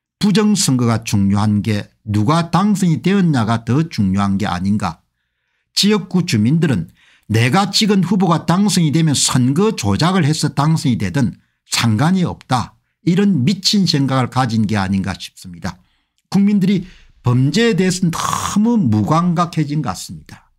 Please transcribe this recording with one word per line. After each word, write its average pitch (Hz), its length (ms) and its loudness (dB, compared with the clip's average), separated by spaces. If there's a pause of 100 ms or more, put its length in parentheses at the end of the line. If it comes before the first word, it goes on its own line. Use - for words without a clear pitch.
(200)
부정선거가 156 840 2
중요한 101 560 0
게 104 280 -4 (140)
누가 123 480 0
당선이 175 500 2
되었냐가 139 640 0
더 143 240 -2
중요한 98 500 0
게 104 80 -4
아닌가. 95 560 -4 (720)
지역구 190 520 0
주민들은 120 640 0 (380)
내가 131 440 2
찍은 202 320 2
후보가 175 420 0
당선이 175 460 2
되면 160 220 2
선거 139 640 0
조작을 151 480 0
해서 151 240 -2
당선이 151 480 0
되든 90 420 -2 (280)
상관이 147 580 0
없다. 113 500 -6 (280)
이런 180 420 2
미친 196 400 0
생각을 135 440 0
가진 113 380 0
게 107 80 -2
아닌가 95 420 -2
싶습니다. - 600 -14 (500)
국민들이 202 560 2 (380)
범죄에 147 520 2
대해서는 180 360 0
너무 - 680 -2
무감각해진 156 1040 0
것 123 80 -6
같습니다. - 680 -14